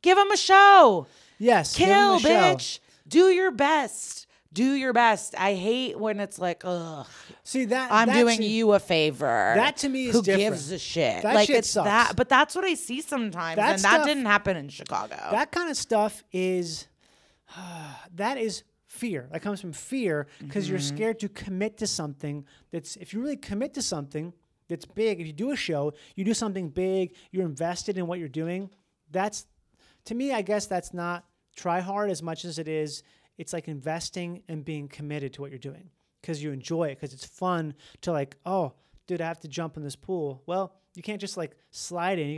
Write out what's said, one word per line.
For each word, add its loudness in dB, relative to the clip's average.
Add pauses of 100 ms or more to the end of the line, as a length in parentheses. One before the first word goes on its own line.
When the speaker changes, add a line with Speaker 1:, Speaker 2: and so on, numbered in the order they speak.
Speaker 1:
give 6
'em 4
a 2
show. 10 (320)
Speaker 2:
Yes, 4
give 4
'em 8
Speaker 1:
Kill, 6
Speaker 2:
a 4
show. 4
Speaker 1:
bitch. 4 (280)
Do 6
your 4
best. -2 (260)
Do 2
your 0
best. 2
I 2
hate -2
when -4
it's -8
like, -4
"Ugh, -6 (380)
Speaker 2:
See, -2
that, -2
Speaker 1:
I'm 6
Speaker 2:
that 2
Speaker 1:
doing 6
Speaker 2:
to 2
Speaker 1:
you 4
a 6
favor." 2
Speaker 2:
That 4
to -2
me -2
is 0
Speaker 1:
Who 6
Speaker 2:
different. 4
Speaker 1:
gives -8
a -6
shit? -2
Speaker 2:
That 2
Speaker 1:
Like, 6
Speaker 2:
shit 4
Speaker 1:
it's -2
Speaker 2:
sucks. 0
Speaker 1:
that, 4
but 0
that's 4
what -2
I 0
see -6
sometimes, -6
Speaker 2:
That 2
Speaker 1:
and -2
that 6
Speaker 2:
stuff, 4
Speaker 1:
didn't -2
happen 2
in -10
Chicago. -8 (160)
Speaker 2:
that -2
kind -4
of -6
stuff -2 (100)
is, -4 (600)
<sighs> -20 (600)
that -4
is -6 (240)
fear. -8
That -8
comes -6
from -12
fear -4 (220)
'cause -6
you're -4
Speaker 1:
Mm-hmm. -6
Speaker 2:
scared -4
to -6
commit -6
to -4
something -8 (260)
that's, -12
if -18
you -6
really -6
commit -8
to -6
something -8 (340)
that's -10
big, -4
if -10
you -14
do -6
a -4
show, -4 (220)
you -6
do 2
something -4
big, -2 (160)
you're -2
invested -6
in -6
what -8
you're -10
doing. -8 (400)
That's, -4 (600)
to -10
me, -4
I -2
guess -2
that's -6
not -8 (300)
try -2
hard -4
as -4
much -10
as -10
it -8
is, -4 (340)
it's -12
like -8
investing -8
and -10
being -10
committed -10
to -16
what -12
you're -16
doing -16 (320)
'cause -10
you -8
enjoy -4
it, -12
'cause -12
it's -18
fun -4 (280)
to, -6
like, -4
"Oh, -4 (340)
dude, -6
I -4
have -10
to -18
jump -10
in -12
this -10
pool." -8
Well, -6 (200)
you -18
can't -8
just, -10
like, -8 (160)
slide -4
in. -4
You're -8